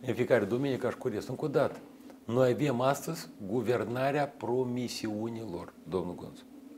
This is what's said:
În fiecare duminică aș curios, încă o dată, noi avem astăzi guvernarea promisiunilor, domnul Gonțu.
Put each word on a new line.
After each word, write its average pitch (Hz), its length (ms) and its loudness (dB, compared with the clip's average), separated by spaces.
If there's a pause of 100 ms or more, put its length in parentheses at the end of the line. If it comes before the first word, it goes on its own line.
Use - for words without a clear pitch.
În 123 120 0
fiecare 120 320 4
duminică 123 420 2
aș 113 60 0
curios, - 340 -4
încă 135 180 -4
o - 20 0
dată, 135 320 2 (460)
noi 123 260 6
avem 120 300 2
astăzi 143 480 0 (180)
guvernarea 123 800 2
promisiunilor, 113 1500 -2 (100)
domnul 87 320 -2
Gonțu. - 280 -12 (340)